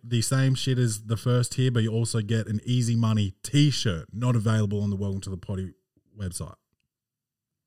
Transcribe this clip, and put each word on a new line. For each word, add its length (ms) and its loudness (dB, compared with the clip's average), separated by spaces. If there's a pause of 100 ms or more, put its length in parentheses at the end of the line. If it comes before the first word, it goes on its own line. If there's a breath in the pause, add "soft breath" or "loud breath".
the 140 2
same 320 2
shit 240 0
as 280 0
the 120 0
first 360 2
tier, 180 2
but 100 2
you 100 0
also 300 0
get 240 -2
an 180 -2
Easy 320 0
Money 460 2
t-shirt, 720 2
not 220 0
available 480 2
on 80 0
the 40 -2
Welcome 260 -4
to 100 -10
the 60 -6
Potty 360 -8 (420)
website. 380 -8 (1120)